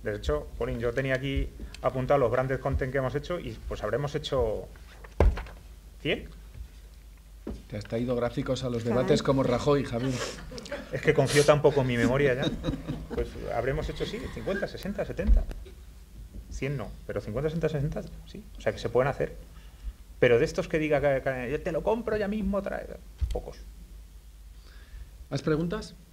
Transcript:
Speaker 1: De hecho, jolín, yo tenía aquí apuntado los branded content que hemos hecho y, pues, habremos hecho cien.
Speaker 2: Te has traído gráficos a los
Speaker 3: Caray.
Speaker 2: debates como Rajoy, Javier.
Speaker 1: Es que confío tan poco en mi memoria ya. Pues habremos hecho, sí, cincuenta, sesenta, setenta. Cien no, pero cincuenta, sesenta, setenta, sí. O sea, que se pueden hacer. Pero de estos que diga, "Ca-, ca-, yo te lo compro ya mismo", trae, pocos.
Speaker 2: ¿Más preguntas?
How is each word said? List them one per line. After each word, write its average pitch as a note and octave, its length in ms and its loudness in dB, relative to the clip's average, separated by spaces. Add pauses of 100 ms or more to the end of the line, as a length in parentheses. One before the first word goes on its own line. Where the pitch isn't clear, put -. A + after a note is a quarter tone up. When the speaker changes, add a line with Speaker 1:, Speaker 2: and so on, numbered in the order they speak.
Speaker 1:
De G#2+ 140 -2
hecho, D3 320 -2 (100)
jolín, A#2+ 220 -2
yo A#2+ 120 0
tenía C3+ 220 2
aquí C3+ 340 0 (340)
apuntado C3 360 4
los B2 120 6
branded C3 280 2
content C3+ 320 0
que C#3 80 -2
hemos B2+ 160 -2
hecho D#3 240 -4
y, A2+ 180 -8 (120)
pues, - 160 -6
habremos B2 320 0
hecho A#2 500 0 (1300)
cien. - 280 -2 (1400)
Speaker 2:
Te A2 60 -6
has G#2 80 -6
traído A#2+ 320 0
gráficos B2+ 480 0
a B2+ 60 -2
los A#2 120 0
Speaker 3:
Caray. A2+ 160 2
Speaker 2:
debates G3 240 4
como C3 220 4
Rajoy, B2 400 4
Javier. A#2 280 0 (800)
Speaker 1:
Es - 100 -4
que D3 120 6
confío C#3 300 6
tan D3 180 8
poco C#3 200 6
en B2+ 40 4
mi A#2+ 100 2
memoria B2 380 6
ya. C3+ 160 0 (640)
Pues - 140 -2 (260)
habremos C3+ 360 0
hecho, D3+ 140 -4
sí, G#3 160 -6 (140)
cincuenta, E3 320 -2
sesenta, F#3 380 -6
setenta. E3+ 400 6 (1040)
Cien C#3 260 -4
no, G2+ 120 -6 (180)
pero G2+ 140 -4
cincuenta, B2+ 280 -4
sesenta, D#3+ 200 0
setenta, D#3 340 -2 (240)
sí. - 160 -14 (160)
O - 20 -14
sea, A2 120 2
que - 60 -6
se B2 100 -4
pueden B2 200 4
hacer. - 280 -2 (840)
Pero A#2+ 220 8
de D#3 40 6
estos E3+ 220 -2
que E3 140 0
diga, D3+ 200 2
"Ca-, C#3 220 2
ca-, B2+ 260 -2
yo D3 140 -2
te F#3 80 -2
lo D#3+ 140 -2
compro G#3+ 320 0
ya G3+ 100 0
mismo", G3 340 0
trae, - 260 -6 (460)
pocos. - 240 -4 (1700)
Speaker 2:
¿Más C3+ 120 -2
preguntas? E3+ 520 -2 (180)